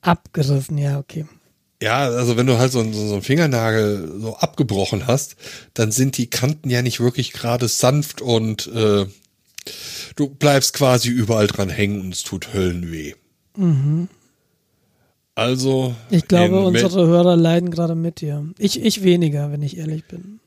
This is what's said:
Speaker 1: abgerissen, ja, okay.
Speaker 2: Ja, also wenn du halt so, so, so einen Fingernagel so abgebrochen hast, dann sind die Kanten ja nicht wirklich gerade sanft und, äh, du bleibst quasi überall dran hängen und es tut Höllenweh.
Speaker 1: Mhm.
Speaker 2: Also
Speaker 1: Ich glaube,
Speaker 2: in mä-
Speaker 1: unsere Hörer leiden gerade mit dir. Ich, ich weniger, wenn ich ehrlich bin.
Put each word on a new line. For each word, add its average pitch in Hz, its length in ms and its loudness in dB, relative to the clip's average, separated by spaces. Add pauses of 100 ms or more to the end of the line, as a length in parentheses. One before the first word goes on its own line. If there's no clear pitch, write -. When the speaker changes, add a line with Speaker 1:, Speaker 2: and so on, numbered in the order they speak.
Speaker 1:
abgerissen, 143 760 -2
ja, 143 220 -2
okay. 151 280 -10 (560)
Speaker 2:
Ja, 110 260 0
also 120 280 0
wenn 123 100 2
du 123 120 4
halt 123 140 4
so, 123 100 0 (100)
so, 107 160 -4
so 104 60 -2
einen 101 80 -4
Fingernagel 110 960 0
so 110 160 -8
abgebrochen 101 720 -2
hast, - 300 -2 (360)
dann 107 200 -2
sind 131 260 -2
die 120 100 -4
Kanten 143 400 -4
ja 123 140 0
nicht 123 180 -2
wirklich 120 320 -2
gerade 120 360 -2
sanft 143 520 0
und, 110 460 -2
äh, 104 400 0 (1080)
du 143 120 -2
bleibst 139 460 2
quasi 123 340 2
überall 113 380 2
dran 101 240 -2
hängen 101 320 -2
und 92 120 -8
es - 80 -8
tut - 300 -10
Höllenweh. 87 600 -4 (420)
Speaker 1:
Mhm. 160 520 0 (1300)
Speaker 2:
Also 131 600 0 (160)
Speaker 1:
Ich 180 180 2
glaube, 180 280 4
Speaker 2:
in 190 60 4
mä- 190 40 4
Speaker 1:
unsere 180 400 4
Hörer 175 300 6
leiden 170 340 4
gerade 165 240 -2
mit 165 260 -4
dir. 147 260 -6 (120)
Ich, 196 240 -2
ich 208 200 0
weniger, 156 500 2
wenn 147 100 -4
ich 147 160 -6
ehrlich 156 260 -6
bin. 185 420 -18